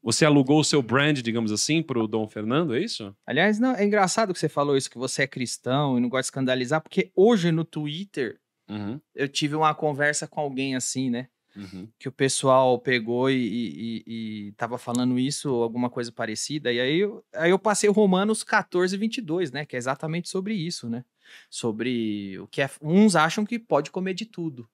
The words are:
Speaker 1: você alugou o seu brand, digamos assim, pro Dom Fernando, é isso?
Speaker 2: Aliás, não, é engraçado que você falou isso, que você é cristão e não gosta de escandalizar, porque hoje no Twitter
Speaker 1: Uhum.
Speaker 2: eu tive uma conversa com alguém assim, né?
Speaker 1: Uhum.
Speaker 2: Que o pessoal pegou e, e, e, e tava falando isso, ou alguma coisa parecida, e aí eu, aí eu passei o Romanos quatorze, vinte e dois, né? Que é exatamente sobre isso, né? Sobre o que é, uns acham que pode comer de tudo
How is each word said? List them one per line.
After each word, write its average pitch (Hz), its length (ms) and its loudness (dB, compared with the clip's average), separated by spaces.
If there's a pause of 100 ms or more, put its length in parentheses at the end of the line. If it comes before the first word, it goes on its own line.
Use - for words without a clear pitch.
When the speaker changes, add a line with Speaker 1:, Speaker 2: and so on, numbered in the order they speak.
Speaker 1:
você 117 220 2
alugou 147 360 6
o 143 40 2
seu 147 180 2
brand, 135 380 2
digamos 113 320 -2
assim, 156 300 0
pro 117 260 -2
Dom 110 180 -2
Fernando, 117 480 -2
é 139 60 0
isso? 110 340 -8 (120)
Speaker 2:
Aliás, 202 340 2
não, 254 140 2
é 202 100 0
engraçado 202 480 2
que - 60 -6
você 156 100 -2
falou 143 280 0
isso, - 140 -2
que - 80 -16
você 131 240 -4
é 135 40 2
cristão 131 720 -2
e 120 40 2
não 123 80 0
gosta 131 140 0
de - 40 -6
escandalizar, 127 540 0
porque - 340 -4
hoje 185 380 6
no 160 120 0
Twitter 151 720 -6 (320)
Speaker 1:
Uhum. 107 280 -8 (160)
Speaker 2:
eu 139 140 -2
tive 143 280 -2
uma 156 180 2
conversa 147 520 -2
com - 140 -10
alguém 135 360 -4
assim, 131 340 -2
né? 120 160 -4 (280)
Speaker 1:
Uhum. 95 340 -14 (100)
Speaker 2:
Que - 100 -10
o 127 40 -10
pessoal 131 680 4
pegou 123 500 0
e, 135 60 2
e, 113 720 -4
e, 110 420 -10
e 101 40 -14
tava 120 260 -6
falando 123 400 0
isso, 139 340 -2
ou 117 100 0
alguma 120 280 -2
coisa 120 200 -8
parecida, 120 640 -4
e 120 80 0
aí 151 200 2
eu, 208 220 -2 (120)
aí 165 160 2
eu 190 80 6
passei 208 320 2
o - 20 2
Romanos 202 500 4
quatorze, 185 540 0
vinte 220 220 -4
e - 20 -8
dois, 170 320 -4
né? 147 140 -8
Que 127 100 -10
é - 20 -2
exatamente 156 520 -4
sobre 190 240 -4
isso, 160 340 -6
né? 120 160 -6 (460)
Sobre 110 880 -4
o 95 80 -14
que - 160 -4
é, 135 80 -2 (100)
uns 180 340 6
acham 165 300 4
que 233 140 -6
pode 156 320 0
comer 190 240 -4
de 220 100 -8
tudo 151 500 -10